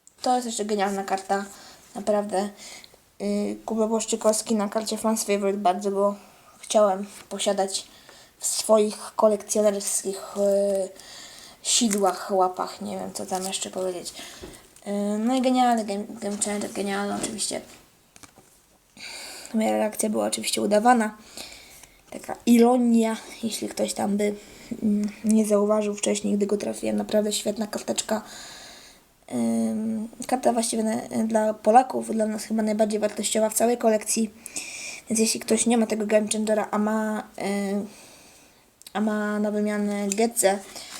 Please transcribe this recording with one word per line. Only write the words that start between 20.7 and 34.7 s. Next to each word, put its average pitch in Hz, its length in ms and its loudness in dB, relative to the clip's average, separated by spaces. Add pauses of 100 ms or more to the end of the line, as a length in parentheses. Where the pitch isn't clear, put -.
Taka - 260 -10 (100)
ironia, 233 720 6 (260)
jeśli 220 260 -4
ktoś 208 240 -4
tam 208 240 0
by, 208 180 0 (480)
mm, 208 280 2 (120)
nie 220 220 6
zauważył 208 500 2
wcześniej, 208 420 0
gdy 202 100 2
go 208 100 2
trafiłem. 220 400 -4
Naprawdę 214 360 0
świetna 214 340 -4
karteczka. - 540 -4 (1120)
Ym, 214 720 0 (200)
karta 254 260 0
właściwie 226 300 0
na, 226 400 -2
dla 220 300 2
Polaków, 226 580 4
dla 220 140 0
nas 214 180 -4
chyba 220 200 -2
najbardziej 214 360 2
wartościowa 214 500 0
w 214 40 -10
całej 240 240 2
kolekcji. 220 560 0 (760)